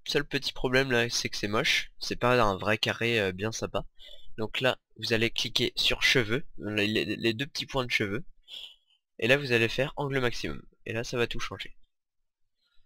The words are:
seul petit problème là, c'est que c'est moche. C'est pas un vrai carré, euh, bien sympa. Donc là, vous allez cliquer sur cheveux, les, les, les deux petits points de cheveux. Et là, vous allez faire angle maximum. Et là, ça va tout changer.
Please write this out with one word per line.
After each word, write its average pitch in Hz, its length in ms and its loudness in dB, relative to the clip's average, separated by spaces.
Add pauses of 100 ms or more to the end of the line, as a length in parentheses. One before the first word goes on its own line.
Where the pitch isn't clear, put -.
seul 147 200 0
petit - 280 -4
problème 131 360 2
là, 120 200 4
c'est - 180 -2
que - 80 -6
c'est 104 140 -2
moche. - 500 2
C'est - 160 -4
pas 123 260 4
un 101 140 4
vrai 104 220 2
carré, 113 420 0
euh, 95 140 2
bien 104 180 -4
sympa. - 340 -4 (520)
Donc 110 240 -4
là, 127 180 2 (180)
vous 110 140 -4
allez 113 180 4
cliquer - 460 -2
sur - 260 2
cheveux, 120 440 2 (120)
les, 104 300 0
les, 107 180 0
les 110 280 0
deux 123 120 -4
petits 135 200 -8
points 131 200 -2
de 107 60 -4
cheveux. 107 320 0 (960)
Et 113 80 0
là, 131 80 8
vous 143 160 0
allez 113 160 4
faire 135 300 0
angle 139 240 0
maximum. 98 400 -2 (240)
Et 107 80 -6
là, 117 100 -4
ça 127 140 -4
va 117 100 2
tout 110 140 -2
changer. - 340 -8 (1120)